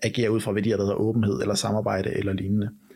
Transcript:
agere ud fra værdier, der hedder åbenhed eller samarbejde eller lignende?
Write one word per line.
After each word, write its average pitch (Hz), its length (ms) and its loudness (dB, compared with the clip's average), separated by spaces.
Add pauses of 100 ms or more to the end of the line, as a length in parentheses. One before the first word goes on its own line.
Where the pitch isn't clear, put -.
agere 113 280 0
ud 110 100 2
fra 107 120 -4
værdier, 104 240 0
der 101 80 0
hedder 101 120 2
åbenhed 107 440 2
eller 101 140 0
samarbejde 104 560 0
eller 101 220 -2
lignende? 98 380 -2 (260)